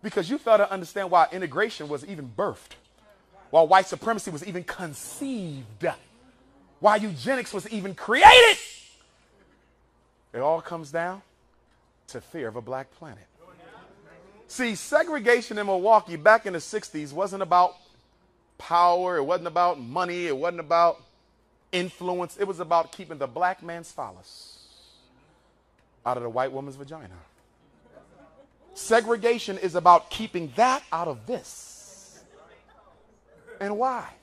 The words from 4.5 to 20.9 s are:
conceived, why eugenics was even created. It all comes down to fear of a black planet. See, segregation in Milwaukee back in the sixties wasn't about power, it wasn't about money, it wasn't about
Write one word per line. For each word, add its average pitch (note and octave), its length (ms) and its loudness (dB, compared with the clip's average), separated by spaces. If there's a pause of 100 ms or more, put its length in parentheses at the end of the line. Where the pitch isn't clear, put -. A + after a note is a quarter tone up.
conceived, D#3+ 1200 -10 (920)
why G#3 180 4
eugenics G#3 560 -4
was G3+ 160 -8
even G3 260 -8
created. G#4+ 640 8 (1700)
It A#2+ 60 -10
all D#3 220 -2
comes D#3+ 300 -14
down F3 320 -6 (840)
to - 140 -16
fear D3+ 260 -12
of G#2+ 80 -10
a A#2+ 60 -10
black C3 360 -12
planet. A2+ 280 -20 (1200)
See, A#3+ 280 -4
segregation B3 840 0
in G#3 80 -4
Milwaukee G3 520 2
back G#3+ 280 6
in F#3+ 80 -6
the D#3+ 80 -6
sixties D3+ 520 -10
wasn't G3 280 -6
about F3+ 340 2 (840)
power, F3 580 2
it C#3 60 -2
wasn't E3+ 240 -4
about F3 320 0
money, F3 480 -6
it C#3 100 -4
wasn't E3+ 220 -6
about E3+ 420 2 (680)